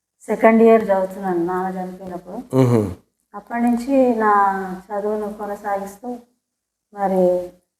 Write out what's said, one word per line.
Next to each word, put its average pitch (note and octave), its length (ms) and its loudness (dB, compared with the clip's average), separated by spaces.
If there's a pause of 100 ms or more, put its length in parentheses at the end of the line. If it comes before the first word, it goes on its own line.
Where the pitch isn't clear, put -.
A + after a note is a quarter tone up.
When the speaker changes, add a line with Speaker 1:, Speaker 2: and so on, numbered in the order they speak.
(220)
Speaker 1:
సెకండ్ A3+ 420 4
ఇయర్ A3+ 200 6
చదువుతున్నాను F#3+ 640 -2
నాన్న F#3 340 -4
చనిపోయినప్పుడు. F#3 760 -12
Speaker 2:
మ్మ్. A#2 400 2 (400)
Speaker 1:
అప్పటి A#3+ 280 -6
నుంచి A#3+ 520 2
నా G#3+ 160 2 (560)
చదువును G#3 460 -6
కొనసాగిస్తూ G#3 840 -8 (760)
మరి F#3 560 0 (300)